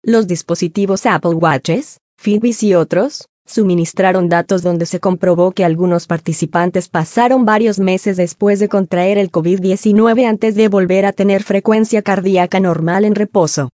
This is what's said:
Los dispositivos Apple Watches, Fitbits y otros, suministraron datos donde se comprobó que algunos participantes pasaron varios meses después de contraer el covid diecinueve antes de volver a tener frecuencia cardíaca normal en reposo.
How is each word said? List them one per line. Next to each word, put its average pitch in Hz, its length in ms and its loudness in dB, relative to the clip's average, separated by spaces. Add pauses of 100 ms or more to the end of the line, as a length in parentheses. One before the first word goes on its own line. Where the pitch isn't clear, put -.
Los 226 220 2
dispositivos 185 800 -4
Apple 170 280 0
Watches, 165 640 -2 (200)
Fitbits 214 460 -2
y 202 120 2
otros, 175 520 -2 (180)
suministraron 185 840 0
datos 170 340 0
donde 170 220 -2
se 175 160 -8
comprobó 180 500 2
que 185 140 -2
algunos 170 420 0
participantes 170 800 -2
pasaron 240 560 0
varios 214 360 2
meses 190 360 0
después 190 460 0
de 208 80 0
contraer 190 480 0
el 196 140 0
covid 175 280 0
diecinueve 214 680 2
antes 220 300 0
de 220 140 2
volver 190 360 2
a 202 60 0
tener 196 320 0
frecuencia 214 600 0
cardíaca 190 580 0
normal 175 420 0
en 214 120 2
reposo. 175 520 0 (100)